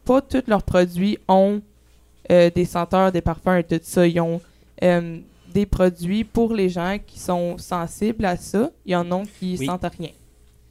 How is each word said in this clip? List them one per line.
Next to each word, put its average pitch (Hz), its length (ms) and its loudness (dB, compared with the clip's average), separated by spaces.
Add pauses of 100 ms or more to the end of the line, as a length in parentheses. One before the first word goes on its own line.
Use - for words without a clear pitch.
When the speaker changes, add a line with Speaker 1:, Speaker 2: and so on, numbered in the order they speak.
Speaker 1:
pas 262 160 4
tous 262 260 -2
leurs 208 160 2
produits 180 560 0 (100)
ont, 196 320 2 (720)
euh, 175 220 6
des 175 100 2
senteurs, 185 480 0
des 170 80 0
parfums 180 380 0
et 170 60 0
tout 170 180 -2
ça. 175 240 2
Ils 170 140 2
ont, 170 200 -4 (420)
euh, 170 360 0 (340)
des 202 140 0
produits 185 580 0
pour 226 300 0
les 196 140 0
gens 180 280 -4 (100)
qui - 140 -20
sont 175 380 -4
sensibles 208 680 -6
à 180 120 -2
ça. 220 340 -4 (160)
Il 180 60 -4
y 175 40 0
en 175 160 -2
a 185 100 -4 (160)
qui 185 220 -6
Speaker 2:
Oui. 135 60 -4
Speaker 1:
sentent 180 200 -6 (120)
rien. 165 120 -12 (600)